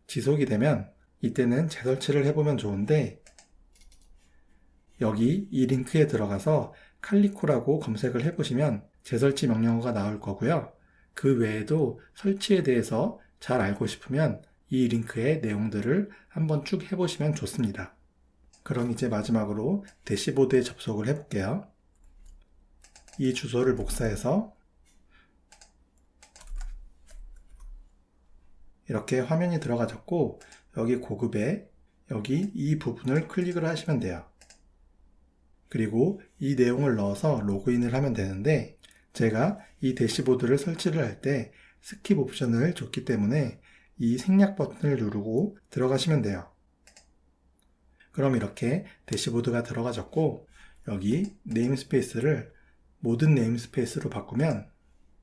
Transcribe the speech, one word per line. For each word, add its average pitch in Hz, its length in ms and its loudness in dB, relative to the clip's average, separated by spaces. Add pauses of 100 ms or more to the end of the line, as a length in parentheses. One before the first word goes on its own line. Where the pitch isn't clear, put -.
지속이 139 380 2
되면 113 460 2 (300)
이때는 127 480 2
재설치를 135 560 0
해보면 147 320 2
좋은데, 104 680 0 (1800)
여기 120 500 2
이 127 140 2
링크에 135 420 2
들어가서 110 680 0 (280)
칼리코라고 151 800 2
검색을 120 440 -2
해보시면 143 640 0 (160)
재설치 139 440 2
명령어가 117 440 2
나올 104 280 -2
거고요. 113 520 -2 (420)
그 139 240 2
외에도 113 600 0 (160)
설치에 196 480 2
대해서 123 560 0 (200)
잘 123 220 0
알고 101 260 0
싶으면 135 540 -2 (280)
이 127 180 4
링크의 120 540 0
내용들을 110 680 0 (200)
한번 156 360 0
쭉 - 260 -4
해보시면 160 440 -2
좋습니다. 98 600 -4 (680)
그럼 120 280 -2
이제 117 160 -2
마지막으로 110 800 0 (180)
대시보드에 127 580 2
접속을 107 460 -4
해볼게요. 127 640 -4 (1500)
이 127 140 0
주소를 120 420 0
복사해서 117 800 -2 (4000)
이렇게 127 320 -2
화면이 165 400 0
들어가졌고 120 840 -2 (360)
여기 117 200 2
고급에 113 720 -4 (420)
여기 131 420 -2
이 151 240 0
부분을 139 500 -2
클릭을 175 380 -2
하시면 156 340 -2
돼요. 90 260 -6 (1400)
그리고 117 520 0 (180)
이 139 160 0
내용을 123 400 4
넣어서 104 460 0
로그인을 117 520 0
하면 135 200 0
되는데 104 640 -2 (360)
제가 120 460 2 (220)
이 127 140 0
대시보드를 123 640 2
설치를 160 460 -2
할 107 180 -6
때 127 300 -2 (300)
스킵 - 360 0
옵션을 127 560 0
줬기 - 320 -8
때문에 117 560 0 (360)
이 120 200 2
생략 196 380 4
버튼을 143 420 -2
누르고 110 600 -2 (120)
들어가시면 131 540 2
돼요. 98 280 -6 (1600)
그럼 135 240 2
이렇게 117 500 -2 (200)
대시보드가 120 580 -2
들어가졌고 123 840 -4 (400)
여기 113 560 -2
네임스페이스를 123 1080 0 (460)
모든 131 360 4
네임스페이스로 117 720 -2
바꾸면 117 600 -2 (540)